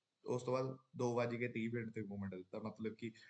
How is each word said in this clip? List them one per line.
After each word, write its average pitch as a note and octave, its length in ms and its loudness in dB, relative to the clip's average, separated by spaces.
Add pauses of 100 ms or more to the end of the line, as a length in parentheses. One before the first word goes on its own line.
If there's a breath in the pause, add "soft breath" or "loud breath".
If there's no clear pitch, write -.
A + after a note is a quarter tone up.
(240)
ਉਸ B2 180 0
ਤੋਂ B2+ 100 2
ਬਾਅਦ C3 240 2 (200)
ਦੋ B2 200 4
ਵੱਜ A#2+ 200 4
ਕੇ A#2+ 120 0
ਤੀਹ A2+ 240 0
ਮਿੰਟ A#2 220 -2
ਤੇ A2+ 80 -2
ਮੂਵਮੈਂਟ G2 320 -4
ਦਿੱਤਾ, F#2 240 -6
ਮਤਲਬ G#2+ 360 -4
ਕਿ A2+ 180 -6 (180 loud breath)